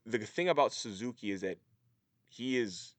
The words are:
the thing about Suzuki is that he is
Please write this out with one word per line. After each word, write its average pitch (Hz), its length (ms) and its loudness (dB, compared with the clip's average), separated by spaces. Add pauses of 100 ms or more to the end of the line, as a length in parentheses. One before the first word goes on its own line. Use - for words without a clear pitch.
the 113 140 0
thing 175 320 0
about 147 240 4
Suzuki 110 560 -6
is 98 100 -2
that 92 160 -2 (720)
he 127 300 -2
is 98 400 -4